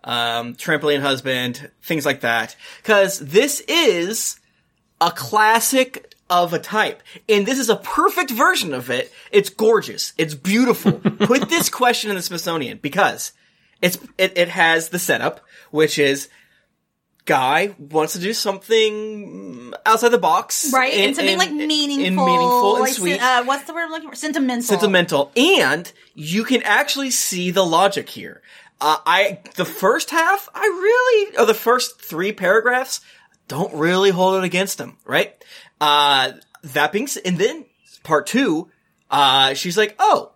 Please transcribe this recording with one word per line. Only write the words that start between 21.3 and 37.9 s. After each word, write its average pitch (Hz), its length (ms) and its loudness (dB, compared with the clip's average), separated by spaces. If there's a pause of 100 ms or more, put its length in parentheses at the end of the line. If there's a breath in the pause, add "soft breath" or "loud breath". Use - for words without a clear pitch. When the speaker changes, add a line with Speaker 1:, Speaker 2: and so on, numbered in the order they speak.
Speaker 1:
and, - 40 0
Speaker 3:
like, 359 120 0
Speaker 1:
and 294 80 -6
Speaker 3:
meaningful, 285 680 0
Speaker 1:
meaningful 247 500 4
and 247 80 0
Speaker 3:
like, 262 100 0
Speaker 1:
sweet. 190 260 -2
Speaker 3:
sen-, - 20 -2
uh, 247 220 2
what's 269 200 -2
the 320 100 -14
word 339 100 -4
I'm 320 60 -10
looking 320 200 -10
for? 254 60 -18
Sentimental. 262 500 -2
Speaker 1:
Sentimental. 180 680 0
And 190 540 2 (240 soft breath)
you 165 300 -4
can 247 180 0
actually 269 480 0
see 180 400 -2
the 185 140 2
logic 170 440 2
here. - 340 -16 (380 loud breath)
Uh, 151 260 2
I, 190 320 2 (160)
the 180 100 -2
first 247 460 0
half, 339 440 0
I 381 120 -6
really, 427 720 2
or 233 80 4
the 220 80 4
first - 480 -2
three 180 300 -6
paragraphs, 220 680 0 (480 soft breath)
don't 160 260 -6
really 180 360 2
hold 185 260 2
it 185 80 -2
against 185 360 -4
him, - 240 -14
right? 147 280 -2 (480 loud breath)
Uh, 143 520 2 (300)
that 151 300 -2
being 214 120 -2
s-, 269 120 -8
and 180 220 -4
then 262 260 -2 (380)